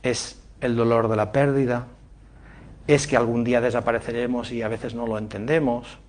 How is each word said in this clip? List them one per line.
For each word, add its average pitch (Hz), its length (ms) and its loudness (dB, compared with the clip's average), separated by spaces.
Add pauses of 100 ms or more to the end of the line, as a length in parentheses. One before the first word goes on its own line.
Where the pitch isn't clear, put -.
Es - 380 -4 (220)
el 120 120 0
dolor 117 340 4
de 110 80 2
la 104 160 0
pérdida, 135 540 2 (1000)
es 147 200 4
que - 80 -2
algún 117 300 2
día 120 160 4
desapareceremos 120 920 -2
y 117 100 -4
a 110 60 -2
veces 113 260 -6
no 117 120 -6
lo 107 120 -4
entendemos. 120 800 -2 (100)